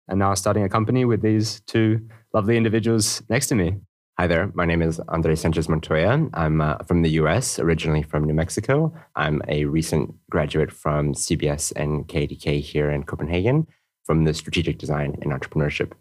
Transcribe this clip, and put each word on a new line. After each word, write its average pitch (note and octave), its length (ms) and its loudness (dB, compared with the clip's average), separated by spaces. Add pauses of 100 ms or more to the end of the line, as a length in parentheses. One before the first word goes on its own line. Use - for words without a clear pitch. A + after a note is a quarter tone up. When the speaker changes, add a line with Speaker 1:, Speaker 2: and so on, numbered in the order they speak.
Speaker 1:
and F#2+ 120 -2
now G2 160 2
starting G#2 300 0
a F#2+ 40 0
company A#2 380 0
with A2+ 160 2
these A2 440 0
two A2 320 2 (360)
lovely A2 240 2
individuals A2+ 720 2
next B2 160 0
to - 80 0
me. F#2+ 240 0 (400)
Speaker 2:
Hi F2+ 80 2
there, E2+ 260 0
my F2+ 140 0
name E2+ 160 2
is E2 260 0
Andres D#2+ 320 0
Sanchez E2 260 0
Montoya. E2+ 680 2
I'm, D#2 260 2
uh, D2+ 160 0 (100)
from F2 140 2
the E2 120 4
U D#2 140 4
S, D#2 320 0
originally D#2+ 440 2
from D2+ 220 -2
New D2+ 100 0
Mexico. C3+ 580 0 (240)
I'm - 320 0
a - 160 0
recent D#2+ 480 0 (180)
graduate D2+ 400 0
from D2 440 -2
C - 220 -2
B D2 120 0
S D2 240 -4
and D2+ 340 -4
K D2 200 -2
D C#2+ 100 -10
K D2 220 -2
here D2 320 -2
in D2 140 -2
Copenhagen F#2 640 0 (380)
from D#2+ 200 2
the D#2 100 2
Strategic D#2 420 -2
Design D2 460 -4
and D2 100 -2
Entrepreneurship - 680 -2